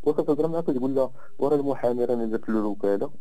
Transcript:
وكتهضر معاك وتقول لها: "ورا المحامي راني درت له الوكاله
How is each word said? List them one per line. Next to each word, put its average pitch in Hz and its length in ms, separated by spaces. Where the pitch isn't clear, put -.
وكتهضر 151 440
معاك 165 220
وتقول 131 260
لها: 131 160
"ورا 143 160
المحامي 123 500
راني 120 200
درت 110 240
له 110 100
الوكاله 101 500